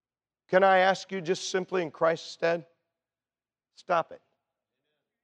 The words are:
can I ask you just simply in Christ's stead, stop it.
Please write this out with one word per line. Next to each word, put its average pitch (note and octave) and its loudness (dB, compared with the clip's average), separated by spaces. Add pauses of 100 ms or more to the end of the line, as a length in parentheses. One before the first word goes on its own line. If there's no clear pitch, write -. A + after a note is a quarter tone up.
(480)
can F#3+ 2
I F#3+ 6
ask F#3 0
you F#3+ -6
just E3+ -6
simply F#3 -4
in D#3+ -6
Christ's E3 -2
stead, E3+ -4 (1120)
stop - -4
it. - -20 (1040)